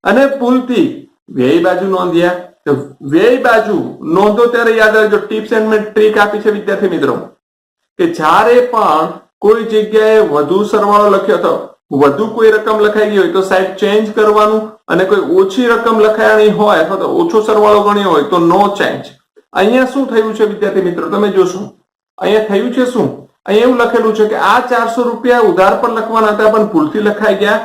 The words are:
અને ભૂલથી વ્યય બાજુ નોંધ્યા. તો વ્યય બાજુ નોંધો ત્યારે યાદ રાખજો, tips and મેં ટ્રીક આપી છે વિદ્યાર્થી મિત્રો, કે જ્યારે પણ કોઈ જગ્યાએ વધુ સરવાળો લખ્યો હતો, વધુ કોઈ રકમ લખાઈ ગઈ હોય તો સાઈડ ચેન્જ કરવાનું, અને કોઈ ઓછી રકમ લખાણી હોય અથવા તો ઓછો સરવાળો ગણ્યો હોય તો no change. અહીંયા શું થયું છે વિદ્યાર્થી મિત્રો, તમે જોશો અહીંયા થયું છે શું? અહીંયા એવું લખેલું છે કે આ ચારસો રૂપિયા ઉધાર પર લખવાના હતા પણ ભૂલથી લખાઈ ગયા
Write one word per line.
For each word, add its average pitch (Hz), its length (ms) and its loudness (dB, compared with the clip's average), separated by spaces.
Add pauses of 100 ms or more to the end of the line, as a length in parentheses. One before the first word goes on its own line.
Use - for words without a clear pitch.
અને 220 180 2 (180)
ભૂલથી 247 480 0 (480)
વ્યય 139 300 2
બાજુ 180 260 -2
નોંધ્યા. 175 480 -2 (260)
તો 147 60 0 (400)
વ્યય 233 320 4
બાજુ 220 320 0 (400)
નોંધો 208 360 2
ત્યારે 233 240 0
યાદ 214 200 2
રાખજો, 208 220 2 (120)
tips 214 260 -6
and 220 140 0
મેં 214 160 0
ટ્રીક 214 360 2
આપી 208 220 -2
છે 214 120 2
વિદ્યાર્થી 196 380 -4
મિત્રો, 135 200 -2 (840)
કે 175 80 0 (120)
જ્યારે 196 360 2 (180)
પણ 165 380 0 (340)
કોઈ 220 280 2
જગ્યાએ 214 580 2
વધુ 147 300 0 (100)
સરવાળો 208 460 2
લખ્યો 196 240 0
હતો, 170 120 0 (500)
વધુ 190 340 0
કોઈ 220 160 4
રકમ 214 340 -2
લખાઈ 214 240 0
ગઈ 202 120 0
હોય 170 120 0
તો 190 160 0
સાઈડ 185 320 0
ચેન્જ 208 340 0
કરવાનું, 214 460 2 (260)
અને 175 220 0
કોઈ 190 160 0 (140)
ઓછી 233 340 0
રકમ 226 320 0
લખાણી 214 560 2
હોય 202 220 2
અથવા 190 180 -4
તો 160 180 -4
ઓછો 208 280 0
સરવાળો 208 400 2
ગણ્યો 202 260 0
હોય 143 180 0
તો 175 140 2
no 180 160 4 (180)
change. 135 260 -4 (460)
અહીંયા 254 400 0
શું 269 220 -4
થયું 220 200 0
છે 214 200 0
વિદ્યાર્થી 190 340 -2
મિત્રો, 170 240 -6
તમે 202 240 0
જોશો 185 260 0 (560)
અહીંયા 214 300 0
થયું 220 260 -2
છે 247 220 -2
શું? 165 120 -2 (380)
અહીંયા 226 220 2
એવું 240 160 2
લખેલું 220 340 -2
છે 214 160 2
કે - 20 -4 (140)
આ 240 100 2 (120)
ચારસો 233 360 -2
રૂપિયા 233 440 0
ઉધાર 190 280 2
પર 226 200 -2
લખવાના 220 360 0
હતા 214 160 2
પણ 214 220 0
ભૂલથી 170 340 0
લખાઈ 202 320 -2
ગયા 214 240 0